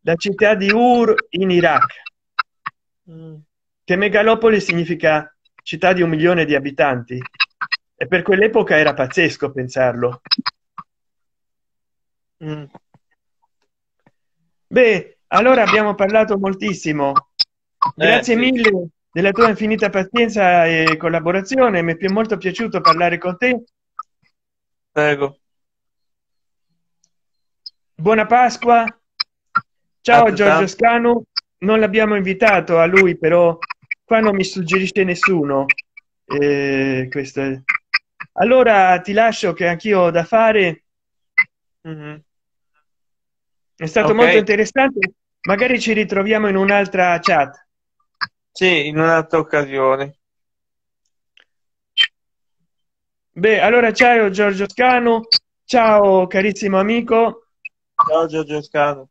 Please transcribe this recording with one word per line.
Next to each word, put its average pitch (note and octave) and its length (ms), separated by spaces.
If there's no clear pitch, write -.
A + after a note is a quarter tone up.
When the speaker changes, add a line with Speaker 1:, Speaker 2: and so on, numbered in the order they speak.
Speaker 1:
la E3 160
città G3+ 380
di G3 160
Ur A#3 440
in F#3 200
Iraq. E3+ 360
Speaker 2:
Mm. D#3+ 260
Speaker 1:
Che F3 120
megalopoli G#3+ 640
significa D#3+ 760
città F3+ 320
di F3+ 80
un E3 80
milione E3 340
di D3 100
abitanti. C3+ 640
E - 100
per F3 140
quell'epoca G#3 560
era D3 160
pazzesco C3+ 580
pensarlo. B2+ 680
Speaker 2:
Mm. D3+ 200
Speaker 1:
Beh, A3 520
allora A#3+ 340
abbiamo G#3 320
parlato G#3 440
moltissimo. F#3+ 760
Speaker 2:
Eh, - 920
Speaker 1:
Grazie A#3 280
Speaker 2:
sì. A#3 60
Speaker 1:
mille A3 480
della F#3+ 200
tua A3+ 180
infinita G#3+ 420
pazienza G3 760
e D#3+ 300
collaborazione. F3 840
Mi E3+ 100
è D#3+ 40
pi-, F#3+ 120
molto G#3+ 280
piaciuto F#3 440
parlare E3+ 380
con F3+ 200
te. B3 240
Speaker 2:
Prego. D3 480
Speaker 1:
Buona G#3+ 320
Pasqua. A#3+ 580
Ciao A#3+ 240
Giorgio G3+ 200
Speaker 2:
Altrettanto. F#3+ 220
Speaker 1:
Scanu. A#3 560
Non G#3+ 200
l'abbiamo G#3+ 380
invitato F#3 640
a E3 80
lui, F#3 300
però E3+ 400
qua A3+ 160
non G#3+ 160
mi F#3+ 100
suggerisce F#3+ 600
nessuno. E3 600
Eh, C#3 840
questo C#3 300
è. C3+ 220
Allora G#3 680
ti G3 120
lascio G#3+ 400
che F3 160
anch'io F#3 320
ho F3 100
da E3 140
fare. G#3+ 580
Speaker 2:
Mm-hmm. D3+ 280
Speaker 1:
È D#3+ 100
stato G#3 220
Speaker 2:
Ok. G#3+ 60
Speaker 1:
molto A3+ 220
interessante. G#3+ 800
Magari A3+ 380
ci A3+ 120
ritroviamo G#3 560
in G3 80
un'altra F#3+ 640
chat. D3+ 460
Speaker 2:
Sì, F3 360
in D3+ 120
un'altra D#3+ 400
occasione. C#3 800
Speaker 1:
Beh, G3 280
allora A3+ 320
ciao A#3 380
Giorgio G3+ 380
Scanu, A#3+ 520
ciao G#3 640
carissimo G3 500
amico. A3+ 680
Speaker 2:
Ciao D#3+ 180
Giorgio D3+ 360
Scanu. C#3+ 480